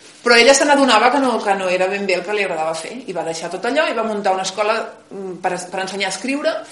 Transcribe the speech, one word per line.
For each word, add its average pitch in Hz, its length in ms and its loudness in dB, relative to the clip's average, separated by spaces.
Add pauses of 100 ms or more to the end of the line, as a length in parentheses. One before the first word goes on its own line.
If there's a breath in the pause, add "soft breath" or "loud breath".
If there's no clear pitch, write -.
(240 loud breath)
Però 240 160 6
ella 247 160 8
se 302 100 2
n'adonava 254 460 6
que 285 80 2
no, 254 140 0 (100)
que 196 160 0
no 190 120 -2
era 185 200 0
ben 202 160 -4
bé 180 100 2
el 180 80 -4
que 208 100 -4
li 202 100 0
agradava 160 340 -4
fer, - 140 -10 (140)
i 190 80 -8
va 160 120 -4
deixar 170 240 -8
tot 185 160 -4
allò 214 240 0
i 226 60 -4
va 220 100 -2
muntar 202 280 0
una 190 120 -4
escola, 214 300 -2 (340)
mm, 190 320 -10
per, 185 80 0 (200)
per 190 120 -4
ensenyar 196 240 -4
a 185 80 -6
escriure 294 400 -2 (160 loud breath)